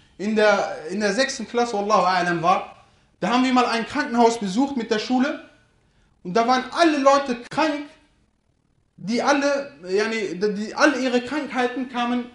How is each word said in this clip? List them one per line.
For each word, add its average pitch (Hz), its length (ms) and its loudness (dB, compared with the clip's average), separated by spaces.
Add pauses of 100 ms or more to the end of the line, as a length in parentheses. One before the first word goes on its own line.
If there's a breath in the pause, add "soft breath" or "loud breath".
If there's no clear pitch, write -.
(180)
in 208 180 -4
der, 202 540 2
in 190 100 -6
der 208 140 0
sechsten 247 340 -2
Klasse, 240 260 -2
Wallahu 202 320 2
a'lam, 175 360 0
war, 185 440 -2 (340 soft breath)
da 185 100 -2
haben 247 140 4
wir 254 100 2
mal 247 120 4
ein 226 200 -2
Krankenhaus 233 540 2
besucht 226 360 -2
mit 226 160 -4
der 214 80 0
Schule 262 500 -2 (760)
und 180 100 -8
da 226 120 2
waren 254 260 0
alle 311 260 4
Leute 277 400 4 (120)
krank, 294 360 -2 (1120)
die 226 240 -4
alle, 277 520 0 (140)
yani, 214 520 -2
die, 202 140 0
die, 208 220 -8
alle 269 240 4
ihre 247 220 0
Krankheiten 254 680 -4
kamen 240 460 -4